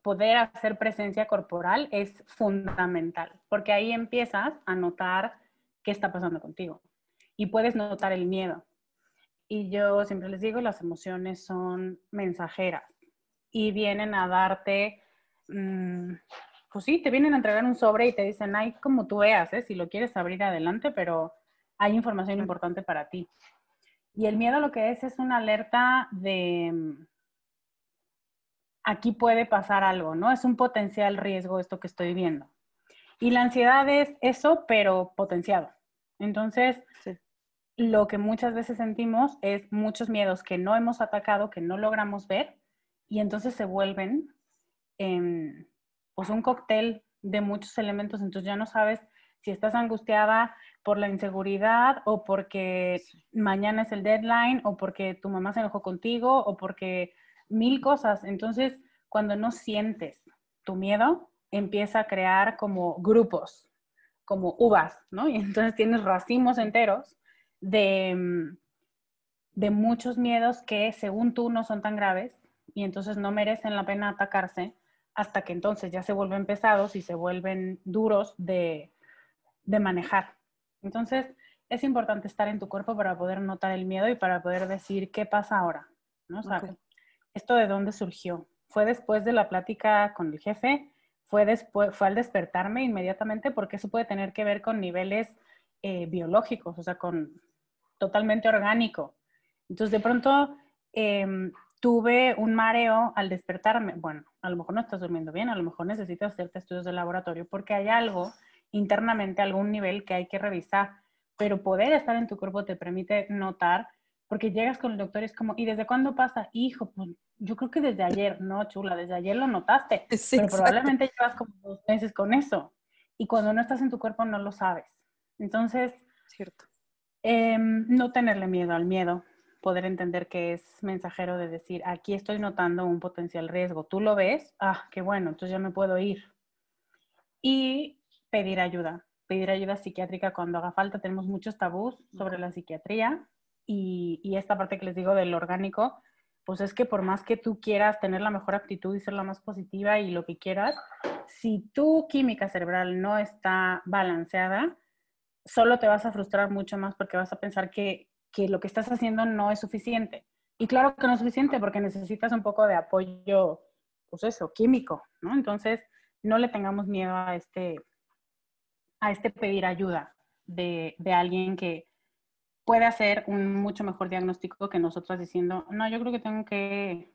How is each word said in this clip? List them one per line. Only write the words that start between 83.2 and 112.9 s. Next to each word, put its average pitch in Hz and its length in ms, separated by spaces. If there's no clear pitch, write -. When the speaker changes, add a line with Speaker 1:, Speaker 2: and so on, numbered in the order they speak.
Speaker 1:
notar 190 300
el 185 140
miedo 190 220
y 247 80
para 180 280
poder 180 240
decir, 190 440
"¿Qué 208 140
pasa 208 340
ahora?", 160 280
¿no? 185 100
O 214 40
sea, 196 140
Speaker 2:
Ok. 185 200
Speaker 1:
¿esto 240 220
de 226 120
dónde 196 240
surgió? 175 560
¿Fue 208 160
después 214 400
de 233 80
la 214 160
plática 208 640
con 160 200
el 151 60
jefe? 262 520
¿Fue 208 180
después, 208 500
fue 196 120
al 196 80
despertarme 208 680
inmediatamente? 214 680
Porque 202 260
eso 202 120
puede 233 160
tener 196 280
que 214 100
ver 202 180
con 226 180
niveles, 190 540
eh, 180 260
biológicos, 175 720
o 170 40
sea, 180 120
con, 165 460
totalmente 214 520
orgánico. 214 640
Entonces, 208 220
de 214 80
pronto, 269 580
em, 196 580
tuve 240 560
un 220 180
mareo 226 600
al 196 140
despertarme. 185 680
Bueno, 156 260
a 185 80
lo 175 80
mejor 180 180
no 233 60
estás 208 200
durmiendo 165 300
bien, 214 180
a 220 60
lo 180 80
mejor 170 220
necesitas 202 480
hacerte 180 260
estudios 180 260
de 180 80
laboratorio 175 540
porque 196 260
hay 202 140
algo 220 460
internamente, 208 720
algún 196 300
nivel 202 340
que 185 80
hay 180 140
que 196 120
revisar. 196 640
Pero 202 240
poder 196 320
estar 294 220
en 233 120
tu 202 100
cuerpo 190 280
te 185 100
permite 185 540